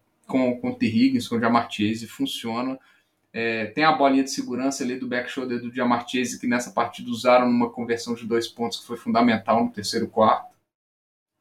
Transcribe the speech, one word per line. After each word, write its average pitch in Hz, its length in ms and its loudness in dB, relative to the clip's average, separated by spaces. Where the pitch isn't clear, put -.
Com, 123 340 0
com 127 100 -4
o 123 60 -6
T. 120 120 0
Higgins, 117 400 2
com 120 80 -4
o 113 40 0
Ja'Marr 117 320 2
Chase, 110 360 -2
funciona. 127 720 -6
É, 113 360 -4
tem 147 160 -2
a 160 80 6
bolinha 139 320 4
de 135 80 -4
segurança 131 520 -4
ali 127 160 -4
do 123 80 -8
back 123 220 -4
shoulder 123 300 -6
do 120 140 -10
Ja'Marr 120 340 0
Chase, 127 320 -4
que 123 80 -6
nessa 120 240 -2
partida 120 380 -4
usaram 123 380 4
numa 120 220 2
conversão 117 440 -6
de 113 120 -10
dois 113 220 0
pontos 117 320 -6
que - 80 -20
foi 117 100 -8
fundamental 113 680 2
no 120 80 -2
terceiro 113 360 -4
quarto. - 460 2